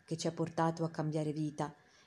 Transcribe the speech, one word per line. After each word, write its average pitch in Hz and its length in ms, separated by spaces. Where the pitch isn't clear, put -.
che 165 120
ci 170 120
ha 160 40
portato 165 520
a 160 60
cambiare 156 420
vita 151 420